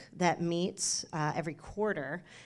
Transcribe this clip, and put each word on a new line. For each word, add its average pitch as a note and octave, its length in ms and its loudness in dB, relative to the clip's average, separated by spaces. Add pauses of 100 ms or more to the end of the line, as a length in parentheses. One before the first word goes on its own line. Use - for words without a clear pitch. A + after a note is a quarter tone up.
(180)
that E3+ 220 6
meets, E3+ 720 0
uh, D3+ 240 2
every D#3+ 200 -2
quarter, F3+ 680 -2 (220)